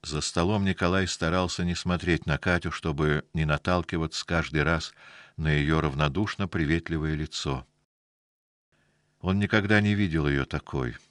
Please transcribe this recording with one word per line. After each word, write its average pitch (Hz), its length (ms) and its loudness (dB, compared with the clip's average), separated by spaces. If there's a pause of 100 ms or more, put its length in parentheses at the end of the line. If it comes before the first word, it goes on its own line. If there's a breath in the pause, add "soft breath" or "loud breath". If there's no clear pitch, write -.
За 73 140 -4
столом 98 440 0
Николай 92 440 2
старался 87 560 -2
не 87 100 0
смотреть 87 520 0
на 76 120 0
Катю, 87 320 0
чтобы 76 540 0 (100)
не 78 100 2
наталкиваться 82 800 0
каждый 78 380 0
раз 80 320 0 (420 loud breath)
на 78 120 -2
ее 76 320 2
равнодушно 76 680 0
приветливое 80 720 -2
лицо. 73 500 -6 (1500)
Он 95 200 2
никогда 104 400 4
не 104 160 2
видел 80 320 2
ее 69 160 2
такой. 64 520 -4 (140)